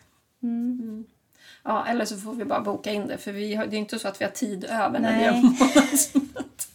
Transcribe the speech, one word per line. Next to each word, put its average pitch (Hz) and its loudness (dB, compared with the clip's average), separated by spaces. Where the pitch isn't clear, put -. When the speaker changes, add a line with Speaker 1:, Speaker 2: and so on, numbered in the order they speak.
Speaker 1:
Mm. 240 -2
Speaker 2:
Mm. 220 -10
Ja, 214 -2
eller 226 -2
så 214 -8
får 214 -10
vi 226 -6
bara 208 -2
boka 208 -4
in 202 -4
det, - -6
för - -10
vi 208 -6
har, 220 -2
det 214 -6
är 214 -2
inte 214 -6
så - -6
att 196 -6
vi 208 0
har 196 -4
tid 202 -4
över 226 0
när 226 2
vi 226 2
Speaker 1:
Nej. 226 4
Speaker 2:
har 240 4
månadsmöte. - 4